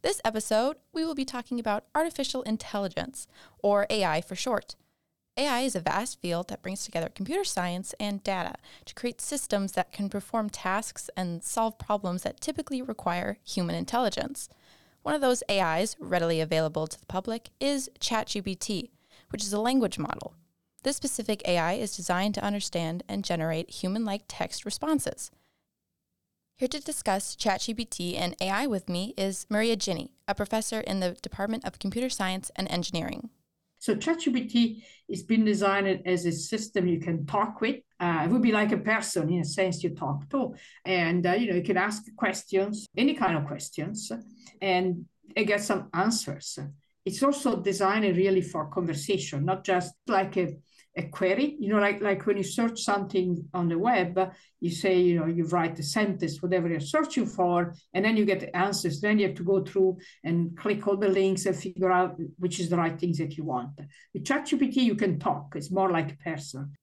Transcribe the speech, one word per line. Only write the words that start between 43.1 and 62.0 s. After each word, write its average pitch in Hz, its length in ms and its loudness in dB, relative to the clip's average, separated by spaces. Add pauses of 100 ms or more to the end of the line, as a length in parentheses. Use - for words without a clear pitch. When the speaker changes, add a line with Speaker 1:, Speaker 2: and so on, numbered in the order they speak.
Speaker 2:
kind 180 200 2
of 143 100 0
questions, - 640 -8 (520)
and, 185 440 2 (300)
and 214 120 2
get 208 160 2
some - 300 -2
answers. 185 680 -2 (440)
It's 190 200 -2
also 277 360 2
designed 196 560 2
really 190 260 4
for 151 260 -4
conversation, 165 760 -2
not 190 220 0
just 180 280 0 (140)
like 196 300 2
a, 160 180 0 (420)
a 170 60 -4
query. 202 540 0
You 202 120 -2
know, 208 100 4
like, 202 220 2
like 196 240 0
when 202 100 4
you 196 80 0
search 233 380 0
something 185 720 0
on 175 160 2
the 165 100 2
web, 185 400 2 (400)
you 170 120 0
say, 185 280 4
you 175 180 6
know, 156 80 2
you 165 200 2
write 165 320 0
the 151 60 -4
sentence, 170 580 0
whatever 175 260 2
you're 160 140 0
searching 277 440 2
for, 175 480 2 (200)
and 190 100 2
then 220 140 4
you 208 80 6
get 196 160 2
the - 120 -10
answers. 175 460 0
Then 208 200 6
you 196 80 6
have - 100 -2
to 175 60 -6
go 190 200 4
through 185 360 2 (260)
and 170 320 2
click 208 280 -2
all 202 120 4
the 202 100 2
links 190 380 2
and 185 100 2
figure 185 380 0
out 180 260 2 (200)